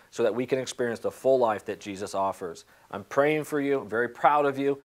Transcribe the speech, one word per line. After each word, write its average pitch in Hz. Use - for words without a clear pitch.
so -
that 104
we 123
can 131
experience 120
the 98
full 131
life 110
that 95
Jesus 98
offers. 98
I'm 101
praying 151
for 147
you. 139
I'm 101
very 117
proud 147
of 139
you. 139